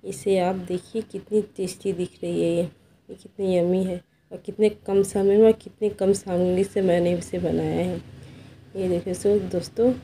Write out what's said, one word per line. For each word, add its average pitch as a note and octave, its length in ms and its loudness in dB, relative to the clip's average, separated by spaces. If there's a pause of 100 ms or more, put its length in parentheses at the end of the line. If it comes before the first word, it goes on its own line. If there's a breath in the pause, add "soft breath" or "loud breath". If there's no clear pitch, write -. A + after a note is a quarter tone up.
इसे G3 360 -2
आप F3+ 180 0
देखिए F3+ 460 -8
कितनी G#3 380 -4 (140)
टेस्टी F#3 380 -6
दिख F3 280 -8
रही F3 200 -2
है E3+ 80 0
ये, E3+ 120 0
ये - 520 -12
कितनी F#3+ 420 -4
यम्मी F3+ 280 2
है F3+ 160 -6 (320)
और F3+ 60 -16
कितने G#3 300 0 (180)
कम G3 180 2
समय G3 320 2
में A3 100 8
और A3 80 8
कितने - 360 -6
कम G3 240 0
सामग्री F3+ 500 0
से G3 180 -4
मैंने F3 360 2
इसे F3 200 -8
बनाया E3 400 -2
है। F3 400 -6 (580 loud breath)
ये F#3+ 120 -2
देखिए F3+ 260 -2
सो G3+ 240 2 (120)
दोस्तों A3+ 420 0 (120)